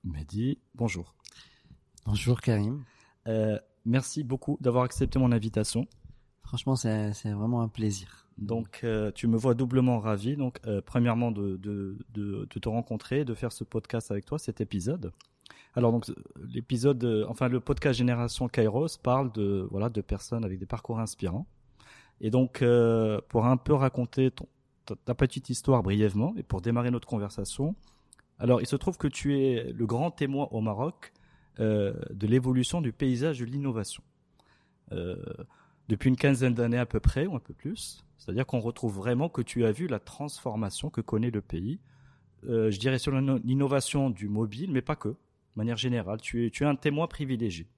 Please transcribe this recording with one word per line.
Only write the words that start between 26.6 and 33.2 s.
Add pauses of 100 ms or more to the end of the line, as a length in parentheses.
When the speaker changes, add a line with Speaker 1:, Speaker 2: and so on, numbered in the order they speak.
Speaker 1:
démarrer
notre
conversation, (640)
alors,
il
se
trouve
que
tu
es
le
grand
témoin
au
Maroc, (460)
euh, (160)
de
l'évolution
du
paysage